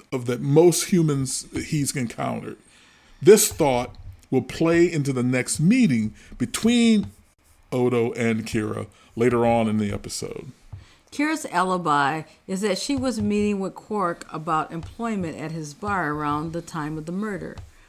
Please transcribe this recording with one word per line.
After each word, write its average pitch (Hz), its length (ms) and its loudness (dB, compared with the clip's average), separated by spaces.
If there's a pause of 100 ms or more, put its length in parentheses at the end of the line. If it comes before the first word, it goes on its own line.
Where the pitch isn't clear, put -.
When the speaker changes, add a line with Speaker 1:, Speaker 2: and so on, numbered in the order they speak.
(120)
Speaker 1:
of 123 140 -6
that 123 140 -4
most 156 500 4
humans 147 640 0
he's 139 400 -4
encountered. 123 640 -6 (640)
This 208 280 8
thought 127 440 0 (340)
will 131 140 2
play 170 480 2
into 143 220 -2
the 127 100 0
next 127 380 0
meeting 151 520 4 (240)
between 226 760 2 (580)
Odo 123 440 2
and 113 300 0
Kira 107 440 -4 (260)
later 120 320 4
on 117 220 4
in 107 100 0
the 101 140 -2
episode. - 580 -10 (640)
Speaker 2:
Kira's 302 340 -2
alibi 156 760 0 (260)
is 190 120 -4
that 196 160 0
she 277 200 -2
was 247 240 -2
meeting 208 400 0
with 185 160 -6
Quark 180 560 -4
about 160 400 -4
employment 185 680 -6
at 156 140 -8
his 151 220 -10
bar 185 380 -4
around 151 400 -4
the 170 80 -6
time 156 380 -8
of 151 80 -10
the 175 60 -8
murder. 190 440 -8 (320)